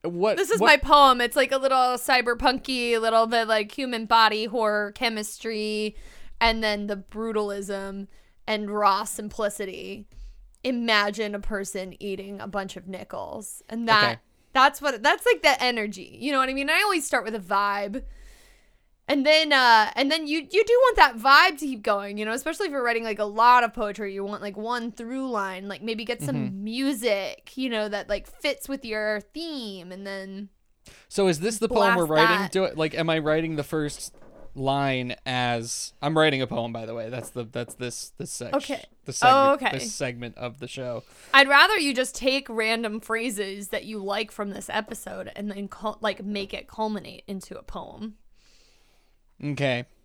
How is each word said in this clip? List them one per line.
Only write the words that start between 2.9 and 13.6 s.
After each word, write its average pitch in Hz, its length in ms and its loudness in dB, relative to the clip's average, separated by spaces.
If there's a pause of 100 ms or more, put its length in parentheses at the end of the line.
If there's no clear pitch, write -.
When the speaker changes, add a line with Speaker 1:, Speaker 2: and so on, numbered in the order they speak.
Speaker 2:
a 226 60 2
little 226 280 4
bit, 226 200 0
like, 214 300 0
human 240 280 -4
body 214 400 6
horror 208 460 0
chemistry, 214 1040 -4 (460)
and 226 220 2
then 208 240 -2
the 208 100 -4
brutalism 202 1080 -6 (400)
and 214 240 -4
raw 208 320 2
simplicity. 202 1040 -8 (560)
Imagine 214 720 0
a 202 40 -6
person 190 600 -6
eating 196 400 -10
a 220 60 -10
bunch 196 280 -8
of 180 120 -16
nickels, - 840 -12